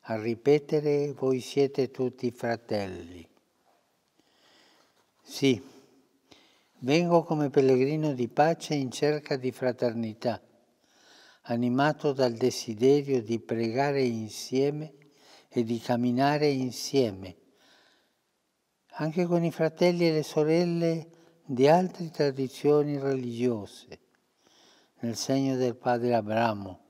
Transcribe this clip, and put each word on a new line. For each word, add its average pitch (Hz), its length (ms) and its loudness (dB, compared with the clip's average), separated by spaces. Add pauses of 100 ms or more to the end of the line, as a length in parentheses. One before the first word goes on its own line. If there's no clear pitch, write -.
a 113 100 -4
ripetere: 147 920 0
"Voi 131 300 -2
siete 135 500 0
tutti 123 400 -4
fratelli". 92 960 -6 (1900)
Sì, 127 400 0 (1160)
vengo 170 440 2
come 151 260 0
pellegrino 139 640 4
di 120 160 -2
pace 160 460 0
in 135 160 -2
cerca 147 440 -2
di 127 160 -4
fraternità, 117 920 -4 (1080)
animato 131 640 0
dal 127 200 2
desiderio 127 880 2
di 110 180 -4
pregare 131 640 -2
insieme 127 920 -2 (560)
e 123 140 -2
di 113 160 -2
camminare 127 680 0
insieme, 120 880 -2 (1600)
anche 160 260 -2
con 170 180 0
i 165 80 -2
fratelli 170 560 0
e 160 40 4
le 156 120 0
sorelle 165 840 0 (360)
di 135 220 4
altre 175 420 4
tradizioni 143 880 0
religiose, 123 1000 -4 (1000)
nel 117 160 -6
segno 135 420 -2
del 123 180 0
padre 120 400 0
Abramo 107 640 -2 (100)